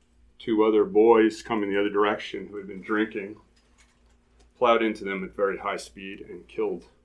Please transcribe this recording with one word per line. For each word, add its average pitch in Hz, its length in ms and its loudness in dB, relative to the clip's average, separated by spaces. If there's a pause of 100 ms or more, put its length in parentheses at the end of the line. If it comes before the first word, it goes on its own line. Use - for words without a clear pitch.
(400)
two 107 240 2
other 107 200 4
boys 110 560 4
coming 104 300 -4
the 98 80 0
other 101 100 0
direction 101 600 -2
who 101 80 -14
had 95 100 -12
been 95 160 -14
drinking 107 540 -4 (1200)
plowed 117 240 4
into 107 220 -4
them 98 180 -6
at 92 140 -12
very 98 200 -2
high 98 200 -6
speed 98 520 -16
and 87 200 -18
killed 98 360 -6 (200)